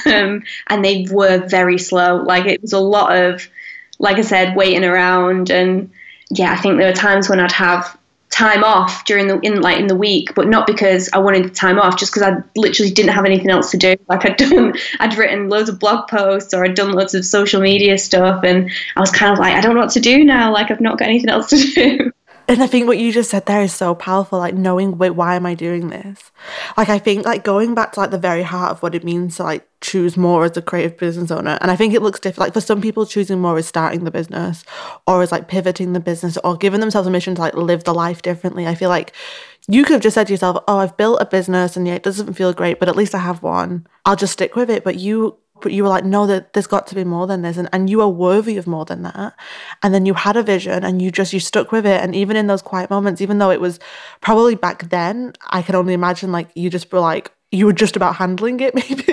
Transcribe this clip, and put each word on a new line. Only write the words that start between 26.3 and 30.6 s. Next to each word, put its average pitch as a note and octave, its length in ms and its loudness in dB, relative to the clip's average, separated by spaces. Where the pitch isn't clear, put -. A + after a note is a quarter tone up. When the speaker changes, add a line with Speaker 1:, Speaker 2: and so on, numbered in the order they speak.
Speaker 2:
Like, G#3+ 140 0
I G#3 100 2
think, G3+ 260 -2
like, A3+ 200 -4
going G#3+ 280 0
back A3 200 -2
to, G3+ 80 -4
like, G3 100 -2
the F#3+ 60 -4
very F3 260 -2
heart F3+ 280 -6
of F3+ 120 -10
what E3+ 100 -4
it E3+ 120 -6
means E3+ 320 -6
to, F#3 60 -6
like, D#3+ 220 -8
choose F3 380 -2
more F3 260 2
as E3+ 140 -2
a E3+ 40 -6